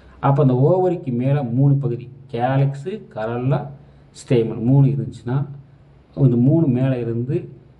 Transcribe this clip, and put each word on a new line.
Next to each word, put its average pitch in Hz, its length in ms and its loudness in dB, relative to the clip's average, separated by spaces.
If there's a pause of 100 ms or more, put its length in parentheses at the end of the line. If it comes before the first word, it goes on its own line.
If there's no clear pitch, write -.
(200)
அப்ப 139 220 0
அந்த 127 120 4
ஓவரிக்கு 170 580 0
மேல 135 320 -2
மூணு 135 320 2
பகுதி, 117 340 -4 (180)
கேலக்ஸ், 135 640 -2 (200)
கரலா, 120 500 -2 (520)
ஸ்டேமன் 110 520 -2
மூணு 135 240 4
இருந்துச்சுன்னா, 117 500 -4 (800)
இந்த 127 180 4
மூணு 147 320 4
மேல 131 300 0
இருந்து 120 400 -4 (420)